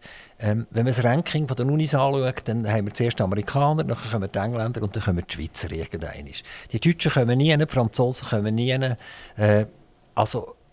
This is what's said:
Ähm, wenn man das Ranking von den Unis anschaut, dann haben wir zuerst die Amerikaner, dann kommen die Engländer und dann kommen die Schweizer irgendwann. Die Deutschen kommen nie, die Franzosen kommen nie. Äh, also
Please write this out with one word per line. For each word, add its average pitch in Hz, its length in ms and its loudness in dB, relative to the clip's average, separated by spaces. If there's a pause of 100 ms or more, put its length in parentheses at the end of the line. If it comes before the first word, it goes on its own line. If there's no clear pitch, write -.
(400)
Ähm, 107 320 0
wenn 113 140 0
man 131 80 2
das 117 100 0
Ranking 151 440 2
von 123 80 -4
den 123 140 0
Unis 151 240 2
anschaut, 135 520 0
dann 113 220 -2
haben 104 200 2
wir 104 80 -8
zuerst 120 240 0
die 110 40 2
Amerikaner, 139 600 0
dann 120 120 -2
kommen 107 340 -4
die 117 100 -4
Engländer 113 420 -2
und 101 140 -2
dann 107 80 -4
kommen 87 260 2
die - 40 -6
Schweizer - 380 -6
irgendwann. 76 580 -8 (420)
Die 117 80 -2
Deutschen 170 320 2
kommen 123 260 4
nie, 151 180 4
die 151 120 2
Franzosen 123 600 0
kommen 107 280 0
nie. 123 200 0 (600)
Äh, 107 300 4 (480)
also - 400 -2 (180)